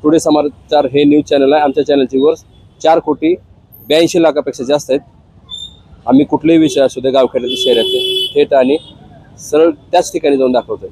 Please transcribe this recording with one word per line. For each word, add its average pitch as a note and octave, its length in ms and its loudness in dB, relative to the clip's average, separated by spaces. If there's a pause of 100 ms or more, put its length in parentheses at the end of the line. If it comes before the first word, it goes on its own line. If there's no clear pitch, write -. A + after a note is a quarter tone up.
टुडे D#3 160 2
समाचार D3 640 -2
हे C#3+ 180 0
न्यूज D3 200 4
चॅनल C#3 300 0
आहे. D3+ 80 2
आमच्या C#3+ 240 0
चॅनलचे C3+ 320 0
व्ह्यूअर्स D3+ 260 0 (400)
चार E3 160 4
कोटी D#3 360 -2 (520)
ब्याऐंशी E3 360 0
लाखापेक्षा C#3+ 400 -2
जास्त C#3+ 280 -2
आहेत. C#3 100 -2 (1040)
आम्ही C3+ 180 4
कुठलेही D#3 340 0
विषय D3 220 0
असू C3 200 -2
दे, C3 100 -2
गावखेड्यातले, B2+ 460 -2
शहरातले, B2+ 760 -2
थेट D3 180 0
आणि C3+ 240 2 (600)
सरळ D#3+ 320 0
त्याच - 440 -2
ठिकाणी D3 240 0
जाऊन C3 140 0
दाखवतोय. G#2 400 -4